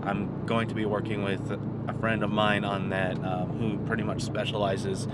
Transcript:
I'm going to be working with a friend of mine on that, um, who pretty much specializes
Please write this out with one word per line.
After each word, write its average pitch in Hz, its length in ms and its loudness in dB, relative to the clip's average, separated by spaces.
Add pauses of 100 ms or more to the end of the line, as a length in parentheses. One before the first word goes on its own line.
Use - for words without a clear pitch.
I'm 101 420 -2
going 113 240 2
to - 60 -4
be 110 100 0
working 104 380 0
with 98 280 0 (360)
a - 120 -4
friend 110 240 2
of 104 80 0
mine 104 320 4
on 98 260 0
that, 95 340 0
um, 92 340 -2
who 107 280 0
pretty 113 180 0
much 107 180 -2
specializes 98 920 0